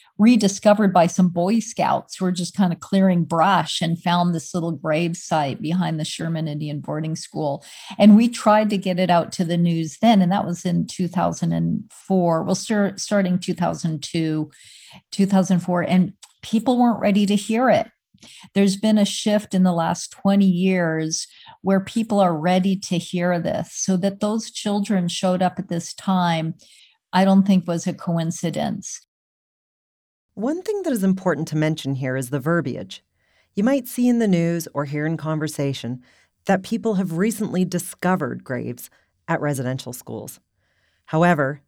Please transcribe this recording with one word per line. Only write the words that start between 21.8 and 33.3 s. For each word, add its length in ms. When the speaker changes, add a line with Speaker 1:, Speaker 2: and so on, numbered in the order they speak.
Speaker 1:
are 160
ready 400
to 220
hear 420
this. 320
So 260
that 220
those 300
children 600
showed 340
up 160
at 100
this 240
time, 600
I 100
don't 220
think 220
was 180
a 80
coincidence. 1080
Speaker 2:
One 280
thing 220
that 100
is 100
important 440
to 100
mention 380
here 200
is 140
the 100
verbiage. 640